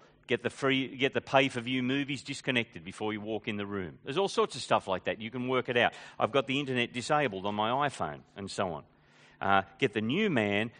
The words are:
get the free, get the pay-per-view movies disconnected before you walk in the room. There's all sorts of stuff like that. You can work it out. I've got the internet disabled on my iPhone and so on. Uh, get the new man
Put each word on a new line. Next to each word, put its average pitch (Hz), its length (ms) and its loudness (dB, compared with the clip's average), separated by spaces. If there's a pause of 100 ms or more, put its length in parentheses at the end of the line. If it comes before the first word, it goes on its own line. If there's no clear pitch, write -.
(260)
get 120 160 0
the 113 80 0
free, 135 440 0
get 131 200 0
the 117 80 0
pay-per-view 131 600 2
movies 135 400 -2
disconnected 123 640 -4
before 107 300 -4
you 104 80 -6
walk 107 260 -6
in 104 80 -4
the 104 80 -4
room. 92 400 -6
There's 139 140 -4
all 196 100 2
sorts - 260 0
of 131 60 -8
stuff - 260 2
like 92 180 -2
that. 92 140 -2
You 110 120 -8
can 127 180 -6
work 127 220 0
it 120 80 2
out. 104 160 4 (260)
I've 110 120 0
got 135 140 4
the 135 140 -2
internet 123 320 0
disabled 120 540 0
on 104 80 -2
my 123 340 0
iPhone 76 320 -6 (160)
and 98 140 -8
so 92 240 -2
on. 69 80 -10 (580)
Uh, 98 220 6 (160)
get 131 160 2
the 107 80 2
new 175 260 2
man 107 520 4